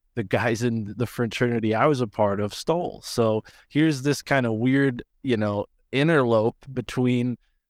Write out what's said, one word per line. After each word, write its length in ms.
the 100
guys 380
in 320
the 120
fraternity 680
I 120
was 160
a 40
part 320
of 140
stole. 500
So 420
here's 320
this 180
kind 240
of 100
weird, 480
you 160
know, 260
interlope 680
between 680